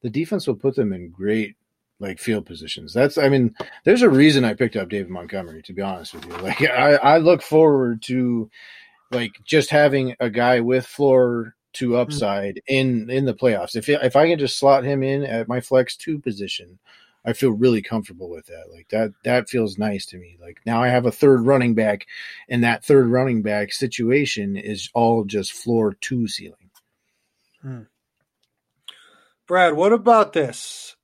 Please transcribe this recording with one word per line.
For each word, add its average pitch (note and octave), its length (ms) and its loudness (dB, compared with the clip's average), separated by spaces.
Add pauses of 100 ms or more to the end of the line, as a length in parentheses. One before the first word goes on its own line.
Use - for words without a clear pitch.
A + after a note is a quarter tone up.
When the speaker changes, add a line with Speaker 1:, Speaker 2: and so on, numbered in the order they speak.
Speaker 1:
the A#2+ 80 -8
defense E3 360 -6
will B2 100 -2
put C3 200 -2
them G#2+ 180 -2
in F2+ 160 -12
great, G2+ 460 -4 (440)
like, F#2+ 200 -12
field G#2+ 260 -4
positions. D#2 480 -16
That's, C3+ 240 2
I C#3+ 120 4
mean, C3 260 2 (280)
there's A#3 200 4
a A3+ 60 8
reason C#3 360 6
I A2 80 -2
picked A#2 220 -4
up F#2+ 140 -4
David G2 200 -6
Montgomery, F2 540 -12
to F#2+ 100 -20
be F#2 80 -8
honest F#2 320 -10
with D#2+ 120 -18
you. F2 120 -16
Like, F#2 240 -6
I, C#3+ 340 4
I C#3+ 220 6
look E3 240 4
forward C#3 600 2
to, B2 480 -2 (600)
like, A#2+ 320 -6
just D3+ 280 2
having C#3 480 2
a A#2+ 100 -2
guy A#2+ 300 2
with B2 260 0
floor B2 720 0 (180)
to B2+ 180 -4
Speaker 2:
Mm. A#2+ 80 2
Speaker 1:
upside G2+ 680 -4
in, C3 420 -2
in C3+ 160 -2
the B2 80 -2
playoffs. G#2 420 -2
If, A2+ 120 -6
if B2+ 280 -2
I D3+ 120 6
can E3+ 120 0
just C3+ 200 -4
slot C#3 240 4
him C#3 200 -2
in C#3 200 -4
at A#2 240 -6
my B2 140 -6
flex B2+ 340 0
two D#3 240 -10
position, G2 600 -12 (460)
I A#2 80 -4
feel C3 180 0
really A2+ 300 2
comfortable F#2 480 -10
with E2 180 -16
that. E2+ 240 -20
Like, - 180 -20
that, A2 220 -2 (140)
that B2 240 -2
feels G#2+ 280 -4
nice G#2 300 -6
to F#2 100 -20
me. F2 240 -20
Like, F2 240 -20
now A#2 160 0
I B2 60 2
have B2 180 2
a A#2+ 60 2
third C3 340 4
running B2+ 300 2
back, G#2+ 320 -2 (400)
and A#2+ 160 0
that A#2 220 0
third C3+ 220 6
running B2 340 0
back G#2 320 -4
situation A#2+ 840 -2
is G#2 380 -10
all A#2 320 2
just G2 260 -6
floor A2+ 420 -2
to A#2+ 340 -6
ceiling. F#2 420 -14 (920)
Speaker 2:
Hmm. C3 200 -14 (1600)
Brad, F3+ 300 2
what F#3+ 180 4
about G#3+ 400 4
this? - 720 -6